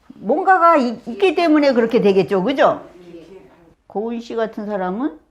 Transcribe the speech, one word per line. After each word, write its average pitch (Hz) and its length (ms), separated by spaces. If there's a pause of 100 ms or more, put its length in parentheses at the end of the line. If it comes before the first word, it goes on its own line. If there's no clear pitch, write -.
(160)
뭔가가 339 600
이-, 240 300
있기 302 300
때문에 302 360
그렇게 233 280
되겠죠, 190 420
그죠? 262 400 (1040)
고은 233 320
씨 233 160
같은 220 320
사람은 208 520 (120)